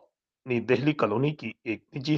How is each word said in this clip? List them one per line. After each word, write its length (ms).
ने 200
दहली 300
कॉलोनी 380
की 200
एक 160
निजी 220